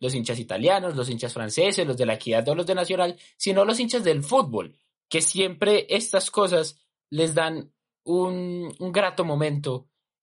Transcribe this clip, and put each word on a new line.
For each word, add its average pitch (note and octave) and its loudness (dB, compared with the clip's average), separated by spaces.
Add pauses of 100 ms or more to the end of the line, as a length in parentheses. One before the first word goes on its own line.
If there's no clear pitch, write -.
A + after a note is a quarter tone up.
los B2+ -4
hinchas A#2 -4
italianos, E3 0
los C3 -4
hinchas A#2+ -6
franceses, E3 0
los C3 -2
de B2 0
La A2 0
Equidad B2 0
o D3 0
los F3 -2
de F#3+ 0
Nacional, F3+ 0 (200)
sino G3 2
los A3+ 2
hinchas A#3+ 0
del D3 2
fútbol, C3+ 0 (320)
que D#3+ 0
siempre F#3+ 2
estas G3 0
cosas F3 0 (300)
les D#3 0
dan D#3+ -2 (320)
un, F3+ -2
un F3+ -6
grato F#3 2
momento D3 -2 (340)